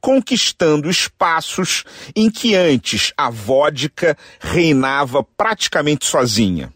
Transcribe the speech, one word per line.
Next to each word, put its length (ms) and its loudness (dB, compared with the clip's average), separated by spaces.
conquistando 880 0
espaços 920 -2
em 160 2
que 240 -2
antes 640 0
a 120 0
vodka 880 0
reinava 880 0
praticamente 680 -2
sozinha. 680 0